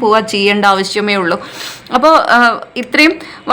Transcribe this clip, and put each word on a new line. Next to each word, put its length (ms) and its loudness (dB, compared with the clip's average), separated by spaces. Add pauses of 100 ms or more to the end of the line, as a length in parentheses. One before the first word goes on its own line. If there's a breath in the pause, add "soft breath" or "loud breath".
പോവാ 160 4 (140)
ചെയ്യേണ്ട 400 0
ആവശ്യമേ 500 -2
ഉള്ളൂ. 140 -2 (600 loud breath)
അപ്പൊ, 140 4 (260)
ആ, 20 4 (440)
ഇത്രയും 300 0 (400 loud breath)